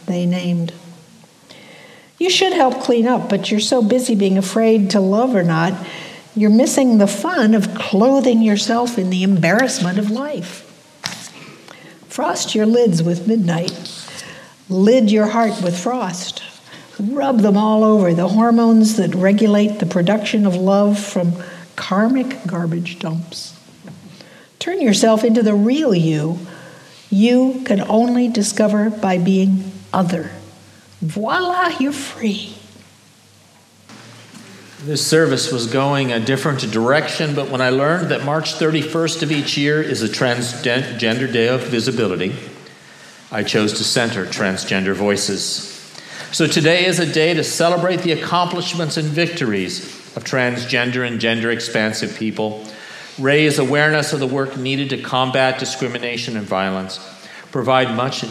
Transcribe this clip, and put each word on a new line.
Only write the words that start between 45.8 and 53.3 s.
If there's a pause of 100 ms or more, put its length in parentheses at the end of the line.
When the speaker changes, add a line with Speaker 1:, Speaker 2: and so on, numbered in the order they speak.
Speaker 2:
So
today
is
a
day
to
celebrate
the
accomplishments
and
victories (320)
of
transgender
and
gender
expansive
people, (540)
raise